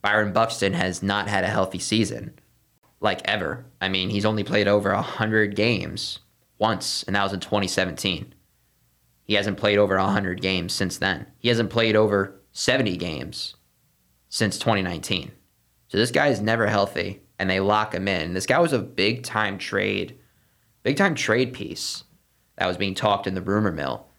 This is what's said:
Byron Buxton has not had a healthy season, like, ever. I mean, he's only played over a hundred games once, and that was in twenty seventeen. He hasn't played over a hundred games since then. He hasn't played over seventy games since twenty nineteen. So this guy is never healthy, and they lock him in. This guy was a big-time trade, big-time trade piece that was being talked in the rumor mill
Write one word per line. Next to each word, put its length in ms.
Byron 320
Buxton 400
has 300
not 260
had 160
a 40
healthy 300
season, 600
like, 280
ever. 380
I 100
mean, 180
he's 160
only 200
played 220
over 260
a 100
hundred 540
games 640
once, 440
and 120
that 80
was 120
in 60
twenty 280
seventeen. 680
He 100
hasn't 240
played 200
over 180
a 100
hundred 340
games 320
since 240
then. 300
He 100
hasn't 220
played 260
over 440
seventy 440
games 600
since 280
twenty 220
nineteen. 520
So 100
this 120
guy 180
is 120
never 260
healthy, 560
and 100
they 120
lock 340
him 120
in. 280
This 120
guy 120
was 140
a 60
big-time 800
trade, 600
big-time 320
trade 380
piece 520
that 100
was 100
being 180
talked 320
in 80
the 80
rumor 300
mill 340